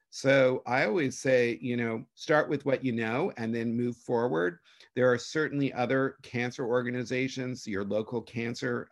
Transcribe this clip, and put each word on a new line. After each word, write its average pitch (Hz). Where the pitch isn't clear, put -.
So 131
I 127
always 175
say, 123
you 120
know, 117
start 151
with 147
what 127
you 131
know 117
and 113
then 117
move 120
forward. 151
There 127
are 120
certainly 143
other 131
cancer 123
organizations, 123
your 101
local 107
cancer, 120